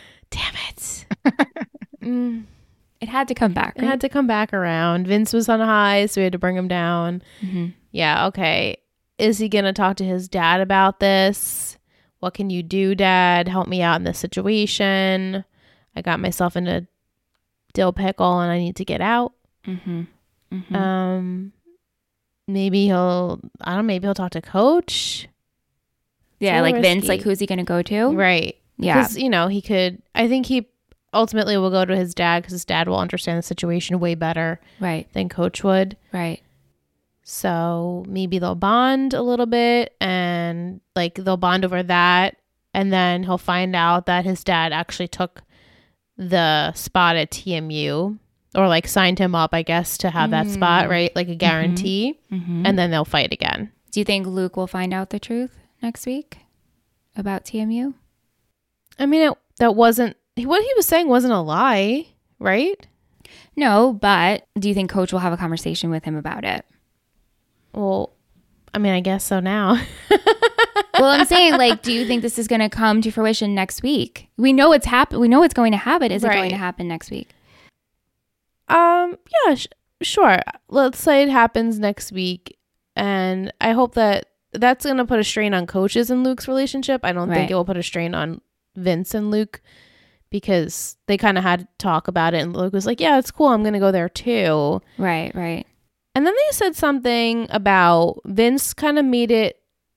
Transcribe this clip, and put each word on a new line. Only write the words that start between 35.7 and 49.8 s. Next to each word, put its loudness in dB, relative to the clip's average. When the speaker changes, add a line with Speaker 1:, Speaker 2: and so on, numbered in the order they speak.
Speaker 3:
Right. -6
Speaker 1:
So -4
maybe -4
they'll -4
bond 0
a -2
little 0
bit 0
and, -4
like, -2
they'll -2
bond 0
over -2
that. 2
And 0
then 0
he'll -2
find -2
out 2
that 0
his -4
dad 0
actually -6
took -8
the 0
spot 0
at -2
T -8
M -6
U -4
or, 4
like, 2
signed 2
him 0
up, 0
I 0
guess, -2